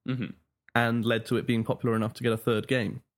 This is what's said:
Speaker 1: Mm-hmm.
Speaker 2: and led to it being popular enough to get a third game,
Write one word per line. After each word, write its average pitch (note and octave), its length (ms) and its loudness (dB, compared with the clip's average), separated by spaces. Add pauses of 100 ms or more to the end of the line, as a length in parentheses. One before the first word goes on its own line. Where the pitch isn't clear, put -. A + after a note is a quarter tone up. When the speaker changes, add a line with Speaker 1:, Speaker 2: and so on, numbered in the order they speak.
Speaker 1:
Mm-hmm. B2 220 -4 (460)
Speaker 2:
and A#2 280 2
led A2+ 220 0
to A#2+ 100 0
it A2+ 100 -2
being A2+ 180 2
popular A#2+ 320 0
enough A2 180 -2
to - 80 -12
get A#2 100 2
a A2 40 0
third A2 320 0
game, B2 340 -2 (160)